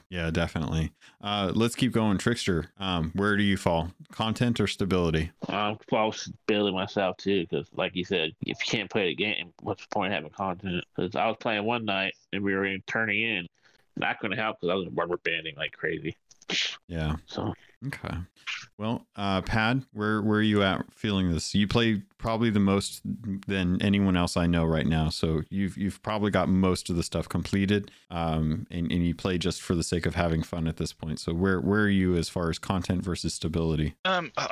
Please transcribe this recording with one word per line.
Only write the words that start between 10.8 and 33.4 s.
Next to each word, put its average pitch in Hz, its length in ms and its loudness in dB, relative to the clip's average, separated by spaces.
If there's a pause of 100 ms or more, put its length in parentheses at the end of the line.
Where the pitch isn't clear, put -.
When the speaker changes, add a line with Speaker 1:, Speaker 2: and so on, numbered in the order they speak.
Speaker 2:
'Cause 90 200 -2
I 87 120 2
was 110 140 0
playing 104 240 0
one 117 200 -2
night 95 300 -2 (180)
and 98 100 -2
we 98 100 0
were 98 140 2
in, 95 200 -4
turning 110 360 0
in, 104 240 -2 (480)
and - 100 -2
I 107 100 0
couldn't 104 240 -4
help 110 220 -4
'cause 87 100 0
I 90 40 2
was 95 180 -2
rubber 85 260 -2
banding 82 380 -4
like 76 160 -6
crazy. 80 440 -6 (720)
Speaker 1:
Yeah. 78 280 -2 (100)
Speaker 2:
So. - 280 -6 (320)
Speaker 1:
Okay. - 300 -8 (600)
Well, 110 380 -6
uh, 98 280 0
Pad, 113 500 2
where, 107 280 0
where 107 180 4
are 107 40 4
you 104 200 4
at 95 300 0
feeling 95 380 0
this? 80 240 -2
You 101 140 4
play 113 340 2 (140)
probably 113 340 0
the 104 80 2
most 98 440 2 (440)
than 92 360 2
anyone 101 340 4
else 87 200 0
I 87 100 4
know 85 180 4
right 80 220 2
now, 78 240 2
so 80 380 0
you've, 95 280 -4
you've 95 260 -4
probably 104 300 0
got 90 160 4
most 92 420 4
of 87 60 0
the 85 80 0
stuff - 240 -4
completed, 98 640 0 (180)
um, 80 600 0
and, 85 200 -4
and 87 160 2
you 85 80 2
play 92 240 0
just 85 240 -2
for - 140 0
the 82 80 2
sake 87 220 -2
of 82 100 -2
having 82 260 2
fun 82 240 -4
at 80 100 -2
this 80 160 -4
point. - 280 -8
So 85 140 -4
where, 92 260 2
where 98 220 2
are 104 60 4
you 92 280 4
as 82 120 0
far 85 220 0
as 80 80 -4
content 92 460 -2
versus 85 300 -4
stability? 80 600 0 (100)